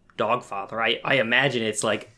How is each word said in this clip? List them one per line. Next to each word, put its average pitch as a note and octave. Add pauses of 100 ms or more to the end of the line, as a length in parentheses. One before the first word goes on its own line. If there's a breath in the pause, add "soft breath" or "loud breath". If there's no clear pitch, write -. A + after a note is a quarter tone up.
(160)
dog A#2
father. G#2
I, A2+
I C#3
imagine B2
it's, A2
like, G#2+